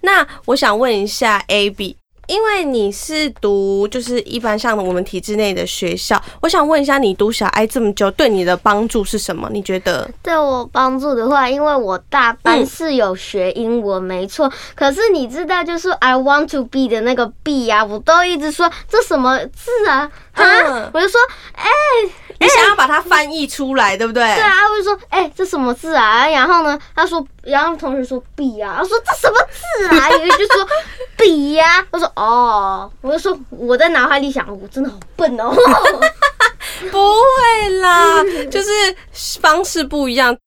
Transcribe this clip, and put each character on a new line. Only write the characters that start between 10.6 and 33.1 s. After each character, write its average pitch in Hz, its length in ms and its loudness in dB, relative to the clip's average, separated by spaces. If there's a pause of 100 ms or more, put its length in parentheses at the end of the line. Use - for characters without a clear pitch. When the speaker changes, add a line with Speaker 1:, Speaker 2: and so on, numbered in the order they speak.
Speaker 2:
帮 262 260 0
助 277 160 -2
的 233 140 -2
话， 269 200 2
因 277 140 -2
为 302 140 0
我 190 220 -2 (100)
大 247 240 2 (100)
班 233 220 2
是 302 300 -6
有 208 200 0
学 185 380 -4
英 233 300 -4
文， 196 160 -2
Speaker 1:
嗯。 185 40 -6
Speaker 2:
没 185 240 -6
错。 269 240 -2 (240)
可 277 180 0
是 427 200 0
你 277 160 -2
知 285 160 -8
道， 349 180 -2
就 330 160 -6
是 359 120 -4
I 254 240 2
want 277 380 2
to 269 120 -4
be 262 240 -4
的 220 140 -2
那 247 120 0
个 247 120 -2 (160)
be 262 280 -2
啊， 214 140 4
我 208 140 -8
都 320 260 4
一 359 140 -2
直 302 120 -4
说 - 200 0 (180)
这 440 140 2
什 320 160 -2
么 262 280 2
字 440 420 -4
啊？ 294 220 0 (220)
啊？ - 120 2
Speaker 1:
嗯。 320 500 2
Speaker 2:
我 311 60 0
就 381 80 2
说 466 120 2 (340)
，“哎， - 140 -6 (720)
Speaker 1:
你 - 80 4
想 508 200 6
要 415 80 4
把 277 100 2
它 302 140 2
翻 311 300 0
译 311 160 -6
出 269 280 -6
来， 208 200 2
Speaker 2:
哎。” - 40 -8
Speaker 1:
对 226 80 -2
不 226 60 -4
对？ 240 100 0
Speaker 2:
对 226 200 2
啊， 415 100 4 (180)
我 427 80 -2
就 392 60 -2
说 403 140 -2 (120)
，“哎， 359 240 0
这 370 100 -4
什 359 140 -6
么 247 160 -2
字 320 200 -8
啊？” 233 360 4
然 277 160 2
后 349 160 4
呢， 294 160 -2 (160)
他 320 100 2
说， 330 200 -4 (180)
然 285 260 0
后 330 80 -4
同 277 200 -6
学 262 80 -4
说， 254 180 -8 (140)
“be 226 280 -6
啊。” 190 140 -8
他 311 60 -2
说 415 200 -2
，“这 - 120 -4
什 508 120 0
么 415 80 2 (140)
字 622 380 -6
啊？” 311 220 4
也 349 200 2
就 - 60 6 (180)
说， 392 120 0 (500)
“be 302 380 4
呀。” 339 360 4
我 - 80 -6
说 330 180 -2
，“哦。” 208 760 0 (120)
我 262 100 -4